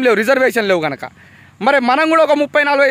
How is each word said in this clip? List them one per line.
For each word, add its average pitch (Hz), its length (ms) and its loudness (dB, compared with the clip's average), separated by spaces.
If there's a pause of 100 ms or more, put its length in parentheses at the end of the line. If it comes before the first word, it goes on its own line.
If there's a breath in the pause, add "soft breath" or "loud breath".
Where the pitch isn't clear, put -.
లేవు, 226 160 2
రిజర్వేషన్ 240 500 0
లేవు 175 160 0
కనుక. 135 180 -10 (600 loud breath)
మరి 277 140 2 (100)
మనం 285 220 0
కూడా 320 160 4
ఒక 294 140 2
ముప్పై 294 280 0
నలభై 277 220 2